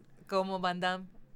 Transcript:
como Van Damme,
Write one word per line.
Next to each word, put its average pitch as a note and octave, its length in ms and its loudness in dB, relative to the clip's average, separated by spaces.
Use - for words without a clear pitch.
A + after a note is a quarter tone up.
como F#3+ 320 2
Van F3+ 200 0
Damme, F#3 280 0